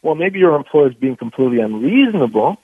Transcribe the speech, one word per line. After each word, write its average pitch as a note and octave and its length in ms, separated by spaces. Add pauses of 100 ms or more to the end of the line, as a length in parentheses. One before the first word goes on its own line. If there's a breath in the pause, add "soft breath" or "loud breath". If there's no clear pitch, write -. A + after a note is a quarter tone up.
Well, D#3 120
maybe F#3+ 240
your F3 160
employer D3 360
is A#2+ 40
being C3 220
completely B2 420
unreasonable B2+ 1040